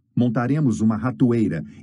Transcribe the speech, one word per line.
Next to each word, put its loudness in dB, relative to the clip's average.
Montaremos 0
uma 2
ratoeira 0